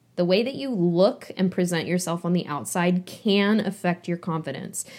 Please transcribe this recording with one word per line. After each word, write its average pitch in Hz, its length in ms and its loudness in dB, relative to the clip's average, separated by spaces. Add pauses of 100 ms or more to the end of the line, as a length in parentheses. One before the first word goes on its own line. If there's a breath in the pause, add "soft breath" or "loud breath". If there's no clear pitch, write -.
(160)
The 175 100 2
way 185 160 4
that 262 140 -4
you 269 160 -4
look 180 640 2
and 185 140 2
present 175 340 0
yourself 175 400 -2
on 170 80 2
the 180 140 0
outside 180 580 0
can 202 540 2
affect 190 480 -2
your 170 100 -2
confidence. 160 640 -6 (160 loud breath)